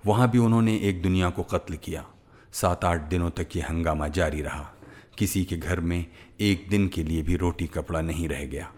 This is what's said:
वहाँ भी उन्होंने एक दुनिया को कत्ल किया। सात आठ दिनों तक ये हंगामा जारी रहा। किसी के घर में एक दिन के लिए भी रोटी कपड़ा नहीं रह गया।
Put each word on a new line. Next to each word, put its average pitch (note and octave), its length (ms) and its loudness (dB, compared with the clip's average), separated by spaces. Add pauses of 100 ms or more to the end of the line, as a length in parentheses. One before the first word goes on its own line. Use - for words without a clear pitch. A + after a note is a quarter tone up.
वहाँ A2+ 240 4
भी A#2+ 100 4
उन्होंने A2+ 380 4
एक F#2+ 240 0
दुनिया F#2 280 2
को F2 140 -6
कत्ल E2 320 -4
किया। D2+ 280 -10 (480)
सात F2 320 0
आठ E2+ 240 2
दिनों F2 220 0
तक E2+ 260 -6
ये E2+ 60 -2
हंगामा D#2 460 -2
जारी D2+ 340 0
रहा। C#2+ 280 -8 (480)
किसी G2 260 0
के F2+ 120 -4
घर E2+ 240 -2
में E2+ 260 -2 (340)
एक G2+ 300 2
दिन G2+ 180 4
के F2 140 -4
लिए D#2+ 200 -2
भी E2+ 140 0
रोटी F2 300 0
कपड़ा D#2+ 340 -4
नहीं D#2+ 280 -2
रह C#2+ 160 -4
गया। C#2 340 -8